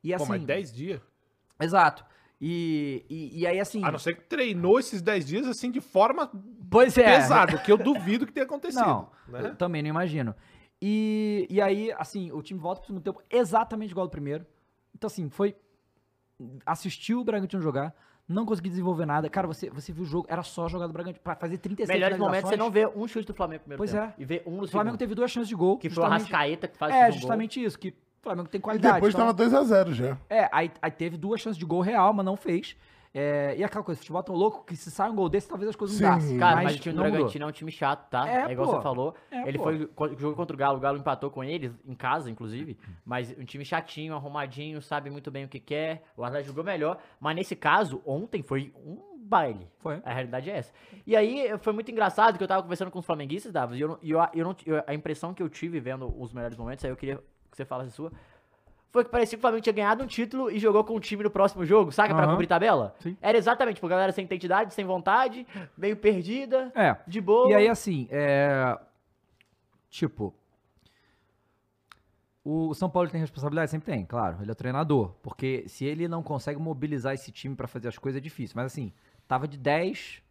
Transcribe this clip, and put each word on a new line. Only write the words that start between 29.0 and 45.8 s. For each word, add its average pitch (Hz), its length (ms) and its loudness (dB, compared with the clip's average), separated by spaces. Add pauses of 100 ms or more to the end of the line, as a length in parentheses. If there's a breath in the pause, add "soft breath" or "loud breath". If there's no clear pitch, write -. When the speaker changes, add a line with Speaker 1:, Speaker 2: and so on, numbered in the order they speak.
Speaker 1:
então 233 140 4
Speaker 4:
tava 214 100 2
dois 233 160 4
a 277 100 6
zero 190 300 6
já. 131 240 -2 (120)
Speaker 1:
É, 208 220 4
aí, 165 200 2 (100)
aí 160 100 -2
teve 165 240 -6
duas 196 240 -4
chances 220 200 -6
de 175 60 -6
gol 170 160 0
real, 202 300 4
mas 202 140 0
não 190 100 0
fez. 175 400 -4 (420 soft breath)
É, 143 400 0
e 175 60 -2
aquela 208 180 -4
coisa, 170 180 -6
futebol 170 220 -6
tão 185 140 -8
louco 208 300 0
que 175 100 -10
se 156 160 -14
sai 202 180 0
um 226 60 -4
gol 190 140 2
desse, 196 180 0
talvez 202 220 -6
as 208 80 -8
coisas 202 180 -4
Speaker 4:
Sim. 208 80 2
Speaker 1:
mudassem. 160 340 4
Speaker 3:
Cara, 170 200 6
Speaker 1:
Mas - 80 2
Speaker 3:
mas 143 100 2
o 139 40 -10
time 165 140 -6
do - 40 -2
Speaker 1:
não - 80 0
mudou. 156 140 2
Speaker 3:
Bragantino 143 260 -2
é - 20 -6
um 151 40 -8
time 156 200 -12
chato, 143 380 -2
tá? 127 180 0
Speaker 1:
É, 254 220 0
Speaker 3:
É - 20 -4
igual 127 160 0
Speaker 1:
pô. 226 80 2
Speaker 3:
você 127 80 -2
falou. 131 320 -2 (160)
Speaker 1:
É, 247 160 -6
Speaker 3:
Ele 139 100 -4
Speaker 1:
pô. 151 60 -2
Speaker 3:
foi 156 240 -2
co-, 151 300 -4
jogou 147 180 -4
contra 156 180 -6
o 135 60 -10
Galo, 139 180 2
o 131 40 -6
Galo 139 160 0
empatou 139 340 -4
com 131 100 -10
eles 139 300 -8 (160)
em 127 80 -12
casa, 135 340 -4
inclusive. 117 480 -10 (280 loud breath)
Mas 123 340 -6
um 131 60 -14
time 139 180 -14
chatinho, 160 520 -8
arrumadinho, 143 680 -10
sabe 143 280 -6
muito 143 220 -12
bem 139 140 -10
o - 20 -18
que 135 140 -16
quer. 160 420 -6 (140)